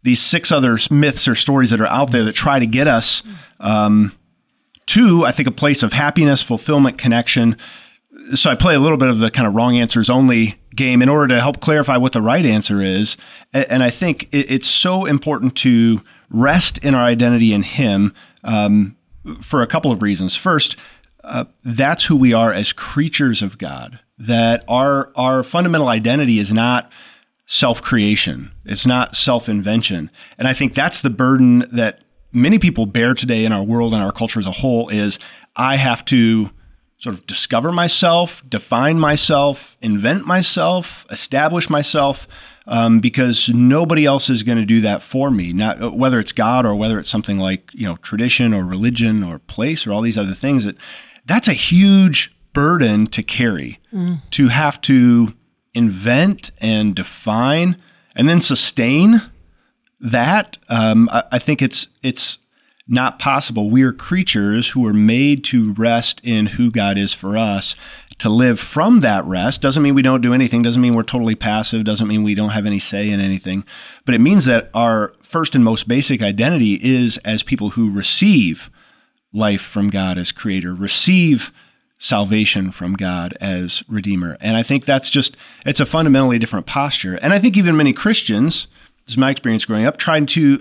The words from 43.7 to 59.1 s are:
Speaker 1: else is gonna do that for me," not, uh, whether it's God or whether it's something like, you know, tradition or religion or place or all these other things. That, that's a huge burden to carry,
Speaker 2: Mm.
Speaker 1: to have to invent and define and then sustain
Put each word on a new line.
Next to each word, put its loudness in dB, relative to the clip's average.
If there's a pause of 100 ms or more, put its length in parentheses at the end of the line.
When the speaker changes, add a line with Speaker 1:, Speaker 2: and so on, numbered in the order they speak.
Speaker 1:
else 2
is 0
gonna 0
do 4
that -2
for -2
me," -2
not, -2
uh, -4
whether 0
it's -4
God 0
or 0
whether -2
it's -10
something -4
like, -4
you -8
know, -6
tradition -2
or -2
religion -2
or -8
place -6
or -4
all -2
these -2
other -4
things. -2
That, -6 (500)
that's 0
a 2
huge 4 (200)
burden 2
to -6
carry, -4 (160)
Speaker 2:
Mm. -4 (120)
Speaker 1:
to 4
have 0
to 4 (420)
invent 0
and 0
define -2 (380)
and 2
then 4
sustain 2 (800)